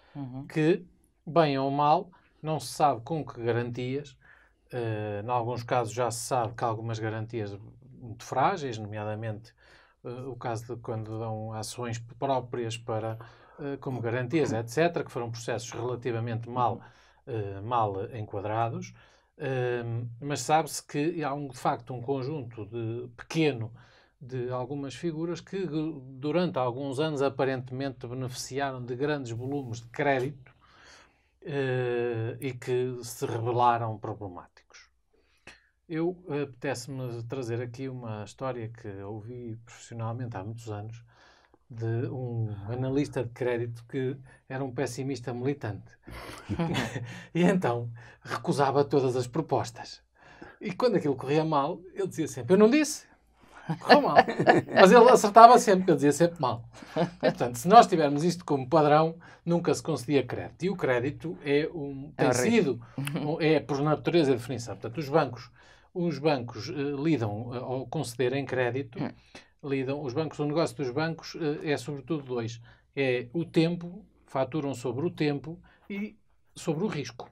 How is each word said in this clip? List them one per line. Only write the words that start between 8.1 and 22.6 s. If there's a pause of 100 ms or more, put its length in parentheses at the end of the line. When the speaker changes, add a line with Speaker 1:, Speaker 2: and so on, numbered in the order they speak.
Speaker 2:
frágeis,
nomeadamente, (500)
eh, (160)
o
caso
de
quando
dão
ações (180)
próprias
para, (400)
eh,
como
garantias,
et
cetera,
que
foram
processos
relativamente
mal, (460)
eh,
mal (120)
enquadrados, (440)
eh, (360)
mas
sabe-se
que
há
um,
de
facto
um
conjunto